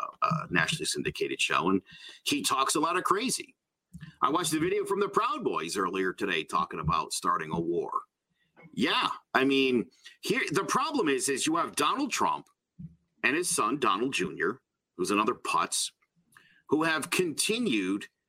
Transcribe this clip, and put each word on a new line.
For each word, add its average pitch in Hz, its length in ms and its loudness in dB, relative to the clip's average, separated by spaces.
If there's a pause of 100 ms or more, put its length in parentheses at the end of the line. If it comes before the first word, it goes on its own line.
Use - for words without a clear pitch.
(220)
a - 280 0
nationally 82 360 0
syndicated - 540 -4
show, 73 300 2
and 98 100 4 (440)
he 143 180 0
talks 131 320 2
a 160 60 0
lot 170 160 0
of 180 80 -2
crazy. 208 500 0 (680)
I 123 100 2
watched 156 220 2
the 160 60 2
video 185 260 0
from 196 160 0
the 196 80 2
Proud 233 360 0
Boys 87 320 -2
earlier 92 360 0
today 87 320 -2
talking 80 360 -2
about 80 320 -2
starting 87 400 -2
a 82 80 -2
war. 82 320 -2 (800)
Yeah, 175 360 0 (260)
I 135 100 4
mean, 135 420 4 (340)
here 160 300 0
the 175 140 2
problem 262 440 0
is, 131 200 2
is 135 180 0
you 160 100 0
have 123 200 -2
Donald 208 340 0
Trump 78 360 -2 (760)
and 127 140 2
his 175 120 0
son, 120 300 0
Donald 117 340 2
Junior, 92 480 -2 (360)
who's 92 160 -2
another 107 220 4
putz, - 580 -2 (760)
who 151 140 4
have 160 280 0
continued 143 960 0 (220)